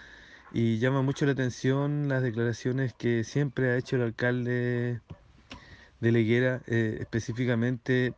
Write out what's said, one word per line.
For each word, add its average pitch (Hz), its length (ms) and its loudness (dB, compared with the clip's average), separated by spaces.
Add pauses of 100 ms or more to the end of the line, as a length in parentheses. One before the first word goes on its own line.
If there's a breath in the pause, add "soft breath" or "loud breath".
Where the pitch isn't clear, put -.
(520 loud breath)
Y 113 280 2
llama 131 220 2
mucho 135 240 0
la 143 60 4
atención 139 800 0
las 131 120 0
declaraciones 120 720 -2
que 120 300 0
siempre 131 480 -2
ha 123 60 2
hecho 127 180 -4
el 127 60 2
alcalde 120 960 -2 (1000 loud breath)
de 117 100 4
La 117 80 4
Higuera, 120 480 2
eh, 113 320 0
específicamente 120 1200 0